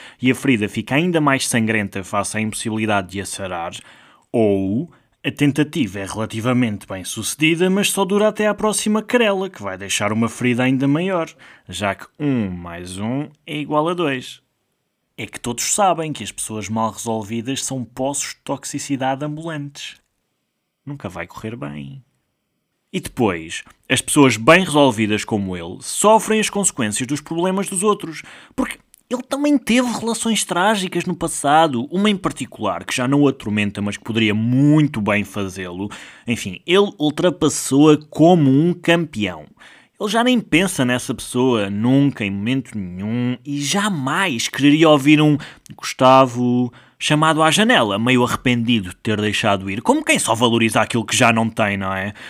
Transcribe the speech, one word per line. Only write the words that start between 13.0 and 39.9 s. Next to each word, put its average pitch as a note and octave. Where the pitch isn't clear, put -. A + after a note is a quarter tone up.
é D3+
igual D3+
a F3+
dois. C#3
É -
que -
todos -
sabem E3
que A2+
as -
pessoas G#2+
mal A2
resolvidas A2+
são C3
poços C3+
de -
toxicidade C3+
ambulantes. D3+
Nunca C#3+
vai E3+
correr -
bem. C3+
E -
depois, F2
as -
pessoas C3
bem D#3
resolvidas A#2
como G2
ele E2+
sofrem A3
as G#3
consequências B2+
dos C#3+
problemas F#3
dos G3
outros, G3
porque -
ele B3
também C#4+
teve B3
relações A3
trágicas F#3
no F3+
passado, D3+
uma G3+
em G#3
particular A2+
que -
já B2
não C#3+
o C#3+
atormenta, G#2
mas G2+
que -
poderia A2
muito C#3
bem G#2
fazê-lo. F#2+
Enfim, G#2+
ele G3
ultrapassou-a D3+
como D#3+
um D#3
campeão. D3